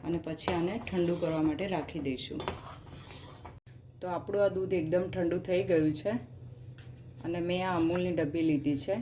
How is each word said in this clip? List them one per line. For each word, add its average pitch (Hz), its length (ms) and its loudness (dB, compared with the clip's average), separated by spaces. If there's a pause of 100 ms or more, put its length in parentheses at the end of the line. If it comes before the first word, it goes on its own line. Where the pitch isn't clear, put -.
અને 170 180 0
પછી 160 320 -2
આને 175 160 2 (160)
ઠંડુ 175 320 2
કરવા 160 280 2
માટે 180 260 -2
રાખી 151 340 -4
દઈશું. - 300 -6 (1600)
તો 180 60 -8 (120)
આપણું 202 280 2
આ 190 120 6
દૂધ 185 240 2
એકદમ 180 340 2
ઠંડુ 175 220 2 (120)
થઈ 185 220 4
ગયું 156 200 6 (120)
છે 208 100 2 (1120)
અને 170 140 -2 (100)
મેં 180 220 2
આ 175 100 2
અમૂલની 175 380 2
ડબ્બી 160 320 2
લીધી 139 340 2
છે 190 160 0